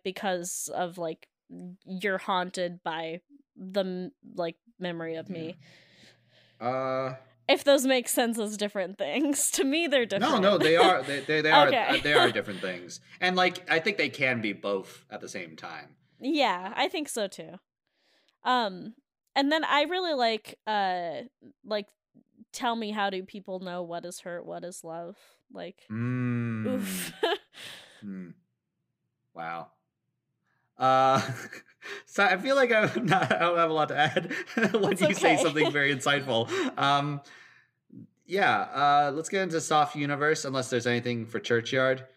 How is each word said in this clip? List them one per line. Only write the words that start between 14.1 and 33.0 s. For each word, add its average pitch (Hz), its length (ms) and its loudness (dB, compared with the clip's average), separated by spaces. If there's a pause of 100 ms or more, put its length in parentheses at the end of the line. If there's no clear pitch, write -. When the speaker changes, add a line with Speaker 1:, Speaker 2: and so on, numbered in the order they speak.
Speaker 2:
be 107 100 0
both 95 600 -6
at 104 100 -12
the 95 80 -14
same 82 260 -12
time. 80 400 -16 (240)
Speaker 1:
Yeah, 220 560 0
I 285 140 0
think 311 200 -6
so 208 180 -4
too. 175 280 -14 (880)
Um, 220 500 -2 (420)
and 277 160 2
then 311 120 2
I 294 200 2
really 349 300 -2
like, 226 540 -2
uh, 180 540 -2 (420)
like, 208 240 -6 (640)
"Tell 233 240 -2
me, 220 160 -6
how 202 180 -2
do 190 140 -6
people 190 360 -12
know 180 220 -8
what 170 240 -8
is 175 140 -12
hurt, 175 260 -12
what 170 180 -12
is 175 200 -14
love?" 170 340 -12 (340)
Like, 175 380 -16
Speaker 2:
Mm. 117 800 -4
Speaker 1:
oof. 180 460 -6 (480)
<laughs> - 440 -20
Speaker 2:
Mm. 92 280 -12 (1000)
Wow. 82 380 -10 (1080)
Uh, 131 440 6 (440)
<laughs> - 400 -16
so - 180 0
I 196 140 4
feel 262 180 0
like 254 160 4
I'm 214 340 2